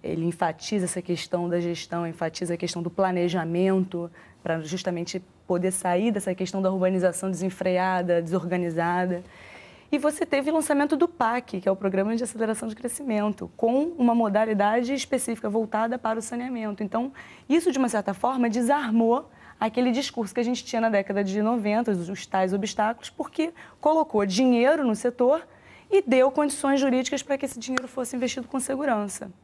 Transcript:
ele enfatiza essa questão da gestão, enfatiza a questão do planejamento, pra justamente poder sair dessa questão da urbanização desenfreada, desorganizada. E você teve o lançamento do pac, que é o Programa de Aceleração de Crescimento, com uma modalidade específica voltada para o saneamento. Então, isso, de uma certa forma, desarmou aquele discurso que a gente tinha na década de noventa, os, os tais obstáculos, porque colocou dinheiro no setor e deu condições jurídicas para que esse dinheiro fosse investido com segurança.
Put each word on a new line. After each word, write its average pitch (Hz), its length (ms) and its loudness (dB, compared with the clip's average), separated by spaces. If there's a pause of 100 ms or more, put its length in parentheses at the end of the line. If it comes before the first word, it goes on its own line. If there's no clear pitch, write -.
ele 165 220 -4
enfatiza 175 600 -2
essa 180 140 -6
questão 175 480 -4
da 175 120 0
gestão, 170 480 -4
enfatiza 170 480 -4
a - 20 -12
questão 175 240 -6
do 170 80 -4
planejamento, 180 1200 0 (320)
pra 165 200 -2
justamente 175 600 -6 (240)
poder 180 260 0
sair 185 400 0
dessa 190 220 -2
questão 185 260 -4
da 190 120 2
urbanização 185 580 2
desenfreada, 180 920 0
desorganizada. 175 1040 0 (680)
E 294 60 2
você 294 260 0
teve 277 280 0
o - 20 0
lançamento 294 420 2
do 330 120 2
pac, 240 520 -2
que 185 80 0
é 196 40 4
o 190 40 4
Programa 196 400 0
de 233 80 -2
Aceleração 220 460 -4
de 214 60 -8
Crescimento, 214 800 -2
com 254 280 2 (120)
uma 240 160 4
modalidade 220 800 2
específica 233 560 -2
voltada 220 480 0
para 226 220 -2
o - 20 -6
saneamento. 226 640 -6
Então, 233 280 -2 (380)
isso, 330 220 4
de 269 80 0
uma 247 100 4
certa 202 240 0
forma, 247 340 0
desarmou 233 840 2 (280)
aquele 240 320 0
discurso 240 400 -4
que - 80 -2
a 240 40 2
gente 247 200 -2
tinha 233 160 -4
na 226 100 2
década 202 340 0
de 196 180 -2
noventa, 220 480 0
os, 175 180 -2
os 190 200 -10
tais 190 260 0
obstáculos, 214 560 -2
porque 320 420 -4 (300)
colocou 302 460 4
dinheiro 254 580 4
no 220 100 2
setor 247 460 2 (480)
e 392 140 6
deu 254 260 6
condições 277 500 2
jurídicas 262 440 0
para 277 120 -2
que 269 100 -6
esse - 120 -8
dinheiro 247 300 -4
fosse 254 280 -8
investido 247 320 -4
com 269 120 -4
segurança. 226 720 -2 (120)